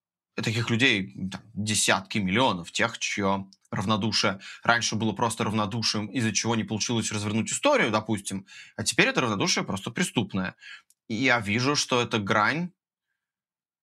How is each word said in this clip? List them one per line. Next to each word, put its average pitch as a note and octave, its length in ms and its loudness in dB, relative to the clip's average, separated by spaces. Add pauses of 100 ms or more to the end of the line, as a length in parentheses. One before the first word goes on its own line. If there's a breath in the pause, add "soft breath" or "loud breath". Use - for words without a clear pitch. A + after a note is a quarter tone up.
(360)
таких A2+ 340 -2
людей, A2 460 2
м, F#2+ 140 -8
там, - 120 -12 (120)
десятки G#2 640 0
миллионов, G2 540 0
тех, A2 260 0
чье G2 500 -2 (220)
равнодушие G#2+ 680 0 (240 loud breath)
раньше A#2 340 2
было G#2+ 160 0
просто A2+ 320 0
равнодушием, G#2+ 640 -2
из-за A2 260 0
чего A2+ 240 0
не G#2+ 80 0
получилось A2 480 -2
развернуть G#2 400 -2
историю, A#3 380 4
допустим, G#2 560 -2 (300 loud breath)
а G2 80 -6
теперь G3 240 4
это D#3 140 2
равнодушие B2 420 0
просто - 260 -6
преступное. G2+ 640 -2 (540 loud breath)
И A2+ 60 -4
я B2 260 4
вижу, A#2+ 360 0
что - 240 2
эта A#2 180 0
грань A2+ 540 0 (1120)